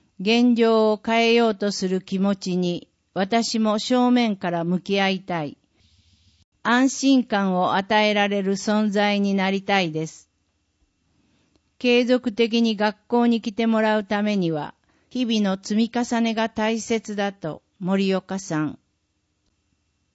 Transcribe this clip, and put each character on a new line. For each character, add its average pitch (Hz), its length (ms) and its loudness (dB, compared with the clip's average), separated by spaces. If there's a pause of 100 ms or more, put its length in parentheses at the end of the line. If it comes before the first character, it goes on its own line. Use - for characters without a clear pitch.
(200)
現 233 340 4
状 220 380 4
を 208 120 -4
変 226 260 2
え - 20 4
よ 233 160 4
う 214 80 0
と 208 160 -4
す 190 160 -4
る 185 120 -2
気 190 200 -6
持 196 160 0
ち 185 200 -4
に、 175 320 -4 (260)
私 214 440 -2
も 214 220 0
正 247 320 2
面 233 240 2
か 180 160 -4
ら 170 100 -2
向 175 160 0
き 196 220 -2
合 190 80 0
い 190 140 -2
た 175 200 -6
い。 143 160 -10 (1040)
安 247 260 2
心 269 360 2
感 196 320 0
を 175 180 0
与 214 340 2
え 208 60 2
ら 202 140 2
れ 202 160 -2
る 196 100 0
存 214 360 0
在 208 280 0
に 196 160 0
な 190 160 0
り 196 120 -2
た 196 180 0
い 170 100 -2
で 156 160 -6
す。 - 240 -20 (1500)
継 247 260 2
続 247 260 0
的 233 320 0
に 220 140 0
学 208 320 -2
校 240 180 2
に 233 140 2
来 233 120 -8
て 226 140 -2
も 220 140 2
ら 214 180 2
う 208 60 -4
た 208 180 -4
め 208 140 -2
に 170 160 0
は、 147 220 -6 (340)
日 233 320 -2
々 190 160 0
の 190 40 -14
積 220 300 -2
み 240 140 -2
重 233 160 -2
ね 226 140 -2
が 220 140 -2
大 226 300 -2
切 214 380 -6
だ 202 160 -4
と、 160 300 -10 (200)
森 190 320 0
岡 185 240 -6
さ 160 220 -6
ん。 151 180 -6 (1400)